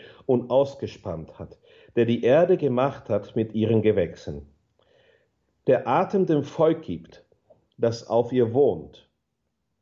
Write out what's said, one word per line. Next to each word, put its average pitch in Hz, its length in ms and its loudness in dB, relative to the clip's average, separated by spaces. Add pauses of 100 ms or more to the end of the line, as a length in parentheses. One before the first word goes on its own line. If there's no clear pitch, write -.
(260)
und 120 240 0
ausgespannt 113 880 -4
hat, - 180 -16 (380)
der 117 80 4
die 120 180 -2
Erde 170 340 4
gemacht 131 520 -2
hat 104 260 -4
mit 110 200 -2
ihren 110 280 2
Gewächsen, 85 600 -2 (1200)
der 107 220 2
Atem 180 380 0
dem 151 160 0
Volk 160 400 0
gibt, - 420 -14 (540)
das 117 300 -2
auf 120 240 0
ihr 120 200 2
wohnt, 110 560 -2 (720)